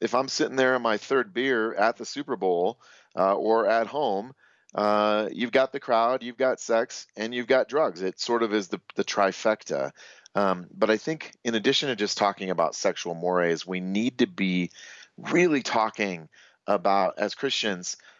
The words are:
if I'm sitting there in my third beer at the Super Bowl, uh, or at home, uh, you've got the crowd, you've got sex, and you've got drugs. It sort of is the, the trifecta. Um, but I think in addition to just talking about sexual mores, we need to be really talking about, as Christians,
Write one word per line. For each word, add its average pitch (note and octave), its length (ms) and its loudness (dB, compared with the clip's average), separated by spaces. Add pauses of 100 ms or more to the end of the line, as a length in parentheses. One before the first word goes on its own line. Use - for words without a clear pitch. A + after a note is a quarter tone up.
if A#2 140 -2
I'm C3 140 0
sitting C#3+ 280 -2
there C3 180 4
in B2 80 0
my A2 160 2
third B2+ 340 -2
beer A#2+ 420 -2
at A2 220 2
the A2+ 80 -10
Super C#3 320 -8
Bowl, F#2 420 0 (380)
uh, F#2+ 180 4
or A2 340 2
at A2+ 180 2
home, A#2 460 -4 (420)
uh, G#2 580 2
you've A2+ 200 -4
got C3+ 200 4
the C#3+ 80 -6
crowd, A#2+ 420 2
you've A#2+ 140 -10
got C3 240 0
sex, - 460 -2 (100)
and A2 180 -4
you've A#2+ 120 -4
got - 220 4
drugs. A#2 340 0
It F#2 180 -4
sort A#2+ 220 0
of G#2+ 100 0
is G#2 160 0
the, F#2+ 120 -6 (160)
the G2+ 80 0
trifecta. F#2 880 0 (420)
Um, F#2 320 0 (100)
but G2+ 140 2
I A2 80 4
think - 340 -8 (120)
in A#2 100 -2
addition C3 340 0
to B2 80 -2
just G2+ 220 -2
talking G2+ 320 0
about E2 240 0
sexual F2 400 -2
mores, F2 520 0
we F#2 140 -6
need G2+ 380 -2
to B2 80 4
be F2+ 440 -2 (460)
really D3+ 460 2
talking G2+ 640 -2 (380)
about, G2 520 2
as G#2 160 -2
Christians, G#2 600 -4 (240)